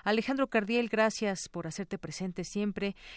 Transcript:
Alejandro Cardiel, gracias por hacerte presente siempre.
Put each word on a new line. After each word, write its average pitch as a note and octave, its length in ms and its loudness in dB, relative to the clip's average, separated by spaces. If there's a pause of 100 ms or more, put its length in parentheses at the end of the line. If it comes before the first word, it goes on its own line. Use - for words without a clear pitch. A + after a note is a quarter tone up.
Alejandro B3+ 440 2
Cardiel, A#3 420 2
gracias G#3+ 580 2
por E3+ 180 -6
hacerte F3 300 -6
presente F3+ 480 -6
siempre. G3+ 500 -2 (220)